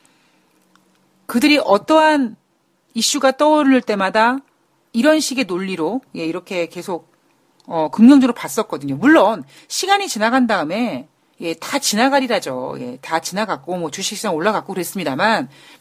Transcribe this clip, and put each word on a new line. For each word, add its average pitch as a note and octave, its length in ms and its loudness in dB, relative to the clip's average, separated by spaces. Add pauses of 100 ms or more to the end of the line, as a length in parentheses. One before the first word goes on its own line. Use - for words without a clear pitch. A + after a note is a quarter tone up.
(1300)
그들이 C#4+ 320 2
어떠한 D4+ 800 2 (580)
이슈가 C4 420 0
떠오를 D4 440 4
때마다 A3 580 0 (540)
이런 D4+ 280 4
식의 B3+ 240 -4
논리로, F#3+ 560 -4 (160)
예, E3 80 -8
이렇게 E3+ 440 -6
계속, F3 440 -10 (540)
어, D#3+ 260 -2
긍정적으로 B3 420 8
봤었거든요. C#3+ 640 -6
물론 A3 480 4 (240)
시간이 G4 400 -2
지나간 A#3 400 0
다음에, F3+ 580 -4 (340)
예, E3 140 -6
다 - 240 -8
지나가리라죠. G#3 1000 -2
예, B2 220 -12
다 E3 180 -4
지나갔고 F3+ 560 -6
뭐 E3 140 -6
주식시장 G3 440 -6
올라갔고 F#3 380 -2
그랬습니다만 F3 760 -2 (320)